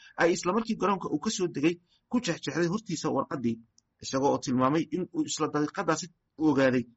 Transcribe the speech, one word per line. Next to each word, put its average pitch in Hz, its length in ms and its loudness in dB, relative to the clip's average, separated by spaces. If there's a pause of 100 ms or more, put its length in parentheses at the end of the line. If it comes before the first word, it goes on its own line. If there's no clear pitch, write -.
(180)
ay 170 160 4
isla 180 200 0
markii 226 220 -2
garoonka 185 340 0
uu 147 100 -2
ka 220 100 -4
soo 180 180 -2
degay 151 280 0 (360)
ku 240 80 2
jexjexday 160 480 -2
hortiisa 170 420 -4
warqaddii, 123 460 -2 (480)
isaga 135 240 -2
oo 131 100 2
tilmaamay 131 540 2
in 175 220 -2
uu 160 120 0
isla 147 220 -2
daqiiqadaasi 156 600 -2 (300)
ogaaday 135 460 4 (140)